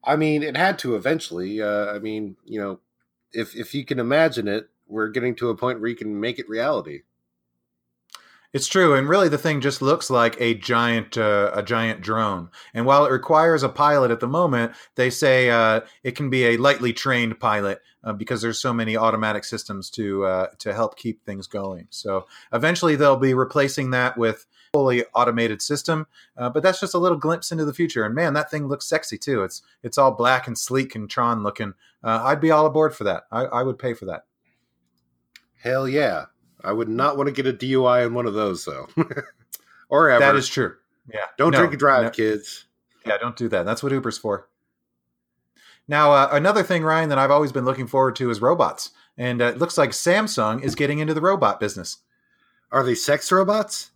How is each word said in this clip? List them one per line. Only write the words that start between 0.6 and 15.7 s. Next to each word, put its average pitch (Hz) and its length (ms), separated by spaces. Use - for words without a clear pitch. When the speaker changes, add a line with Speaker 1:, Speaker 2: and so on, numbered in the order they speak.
Speaker 1:
to - 160
eventually. 104 680
Uh, 104 320
I 104 60
mean, 107 440
you 107 160
know, 98 200
if, 113 220
if 120 200
you 139 100
can 131 140
imagine 123 480
it, 104 220
we're 107 220
getting 120 260
to 120 140
a 107 60
point 123 240
where 113 100
you 117 60
can 107 240
make 120 200
it 104 100
reality. 110 540
Speaker 2:
It's 139 160
true, 170 280
and 135 120
really 185 220
the 147 80
thing 147 240
just 135 200
looks 147 280
like 117 320
a 117 140
giant, 117 640
uh, 104 360
a 104 100
giant 113 380
drone. 101 480
And 117 120
while 143 200
it 131 60
requires 156 520
a 135 60
pilot 143 420
at 117 80
the 120 80
moment, 131 460
they 127 140
say, 127 400
uh, 113 320